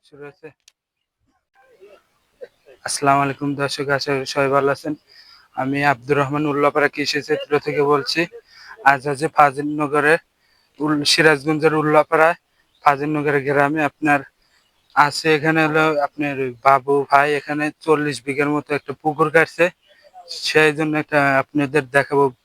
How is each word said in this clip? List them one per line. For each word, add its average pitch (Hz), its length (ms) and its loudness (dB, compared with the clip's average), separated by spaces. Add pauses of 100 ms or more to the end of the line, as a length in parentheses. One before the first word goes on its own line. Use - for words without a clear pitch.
শুরু 143 140 -20
হয়েছে? 147 260 -20 (2250)
আসসালামু 139 380 0
আলাইকুম 139 320 -4
দর্শক, 139 340 -6
আশা 139 260 -2
করি 131 120 -6
সবাই 139 220 -2
ভালো 139 240 2
আছেন। 147 220 -6 (600)
আমি 139 300 -4
আব্দুর 135 340 0
রহমান 147 280 -2
উল্লাপাড়া 143 420 2
কৃষি 147 340 -4
চিত্র 147 360 -2
থেকে 147 240 -2
বলছি। 147 440 0 (580)
আজ 139 240 2
হচ্ছে 143 200 -4
ফাজিলনগরের 147 920 2 (600)
উল-, 151 240 -2
সিরাজগঞ্জের 151 680 2
উল্লাপাড়ায় 156 600 2 (480)
ফাজিলনগরের 147 640 0
গ্রামে 143 400 0
আপনার 147 360 -2 (760)
আছে, 147 400 2
এখানে 160 320 0
হলো 156 340 0
আপনার 143 400 -4
ওই 127 140 -6 (100)
বাবু 135 460 2
ভাই 143 240 4
এখানে 151 360 -4 (100)
চল্লিশ 147 440 0
বিঘার 143 240 -2
মতো 147 260 -4
একটা 139 180 -8 (100)
পুকুর 151 280 -2
কাটছে। 165 400 0 (580)
সেই 156 440 0
জন্য 151 260 -4
একটা 139 400 0
আপনাদের 143 480 -2
দেখাবো 139 440 0 (140)